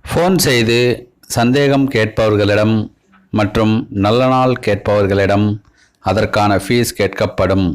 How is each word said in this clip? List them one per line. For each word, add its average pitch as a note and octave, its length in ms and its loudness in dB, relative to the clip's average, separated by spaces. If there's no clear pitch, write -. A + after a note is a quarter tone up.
ஃபோன் F3 280 0
செய்து A#2 320 2
சந்தேகம் C#3 580 2
கேட்பவர்களிடம் G#2+ 800 0
மற்றும் G#2+ 340 0
நல்ல A#2 160 2
நாள் B2+ 200 0
கேட்பவர்களிடம் G2+ 800 0
அதற்கான G2+ 540 0
ஃபீஸ் A#2+ 360 -2
கேட்கப்படும். F#2+ 720 -2